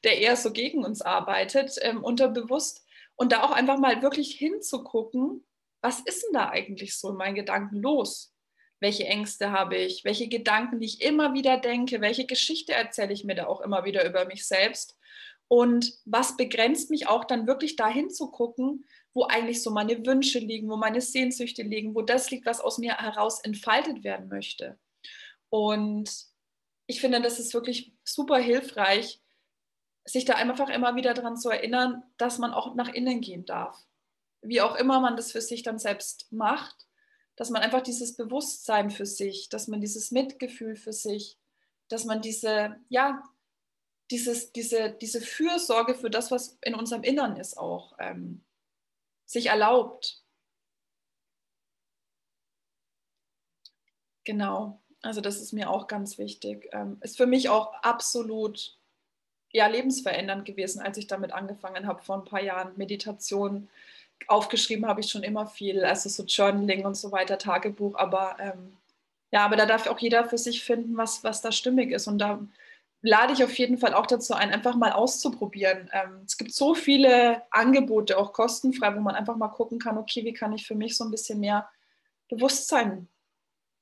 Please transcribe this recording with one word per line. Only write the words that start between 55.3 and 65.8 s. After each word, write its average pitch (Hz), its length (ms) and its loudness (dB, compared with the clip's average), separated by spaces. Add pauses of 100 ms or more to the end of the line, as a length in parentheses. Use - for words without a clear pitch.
ist - 140 -12
mir 208 160 -4
auch 202 160 -2
ganz 202 320 -6
wichtig. 147 540 -10
Ähm, 101 280 -8
ist - 160 -14
für 254 100 6
mich 254 220 4
auch 214 240 4 (100)
absolut, 220 920 -2 (760)
ja, 214 160 6
lebensverändernd 196 800 0
gewesen, 196 380 -6
als 202 160 -6
ich 208 80 -10
damit 196 260 -6
angefangen 190 540 -10
habe, 180 160 -6
vor 196 160 -6
ein 190 80 -12
paar 196 160 -4
Jahren 185 340 -6
Meditation 202 920 -6 (560)
aufgeschrieben 214 600 2
habe 208 140 0
ich 208 100 -4
schon 202 120 -6
immer 214 240 -4
viel, 196 380 -2